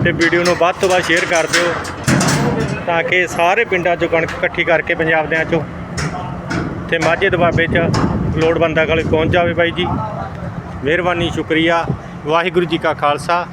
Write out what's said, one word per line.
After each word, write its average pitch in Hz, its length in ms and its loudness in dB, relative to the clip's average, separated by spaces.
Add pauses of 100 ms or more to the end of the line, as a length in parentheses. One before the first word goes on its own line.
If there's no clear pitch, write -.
ਤੇ 175 80 2
ਵੀਡੀਓ 165 320 2
ਨੂੰ 175 120 4
ਵੱਧ 170 200 2
ਤੋਂ 190 140 0
ਵੱਧ 180 140 2
ਸ਼ੇਅਰ 170 220 2
ਕਰ 160 220 0
ਦਿਓ 170 260 0 (1120)
ਤਾਂ 170 180 2
ਕਿ 175 240 2
ਸਾਰੇ 180 380 2
ਪਿੰਡਾਂ 175 300 0
'ਚੋਂ 165 140 -2
ਕਣਕ 165 220 0
ਇਕੱਠੀ 175 320 -2
ਕਰਕੇ 160 320 0
ਪੰਜਾਬ 160 340 0
ਦਿਆਂ 160 160 0
'ਚੋਂ 156 160 0 (1300)
ਤੇ 170 100 0
ਮਾਝੇ 170 300 2
ਦੁਆਬੇ 165 380 2
'ਚ 170 100 0 (600)
ਲੋੜਵੰਦਾਂ 160 480 2
ਕੋਲੇ 160 180 0
ਪਹੁੰਚ 160 300 2
ਜਾਵੇ 175 200 2
ਬਾਈ 170 180 2
ਜੀ। 170 140 -2 (1000)
ਮਿਹਰਬਾਨੀ, 170 460 0
ਸ਼ੁਕਰੀਆ। 160 560 0 (400)
ਵਾਹਿਗੁਰੂ 170 400 0
ਜੀ - 120 -2
ਕਾ 160 160 0
ਖਾਲਸਾ 147 600 0